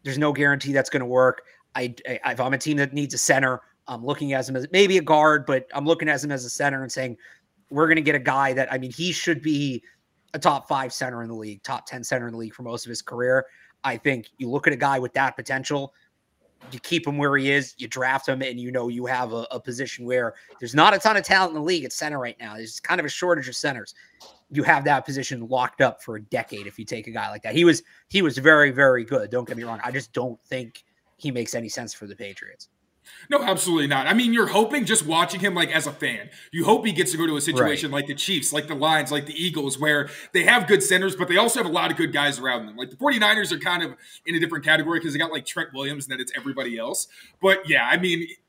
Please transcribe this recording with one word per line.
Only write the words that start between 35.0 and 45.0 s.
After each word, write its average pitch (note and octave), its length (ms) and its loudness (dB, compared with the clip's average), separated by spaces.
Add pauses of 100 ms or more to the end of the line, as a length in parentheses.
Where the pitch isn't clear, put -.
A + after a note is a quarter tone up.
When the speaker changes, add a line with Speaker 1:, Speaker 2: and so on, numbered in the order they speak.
Speaker 2:
watching E3+ 340 0
him, F#3+ 140 0
like, E3 160 2
as D#3 160 0
a C#3+ 60 -6
fan. A#2 360 -6 (240)
You E3 140 -2
hope A#3 180 6
he G#3+ 80 0
gets F3 200 0
to E3 40 -4
go E3 100 0
to D#3 120 0
a - 20 -2
situation D3 500 0
Speaker 1:
Right. C#3 100 -2
Speaker 2:
like C#3+ 60 -6
the C#3+ 80 -8
Chiefs, D#3+ 380 -2
like D3 160 -2
the D#3+ 60 -6
Lions, D3+ 360 2
like D3 140 -2
the D3+ 100 -14
Eagles, D3+ 440 -4
where D3 320 2 (220)
they F#3 120 4
have A3+ 220 4
good G3+ 160 6
centers, F#3 340 2
but F3+ 100 -2
they F3 120 4
also A#3 240 2
have F3 80 -2
a D#3+ 40 -2
lot E3+ 160 0
of C#3+ 60 -4
good D#3+ 160 -2
guys C#3+ 260 0
around B2 280 -4
them. G#2+ 100 -18
Like, C3 140 -10
the - 60 -20
forty-niners A3 540 2
are D#3+ 80 -4
kind F3 240 -2
of C3+ 120 -8 (320)
in E3+ 80 -4
a E3 60 2
different E3 240 -2
category D#3 360 2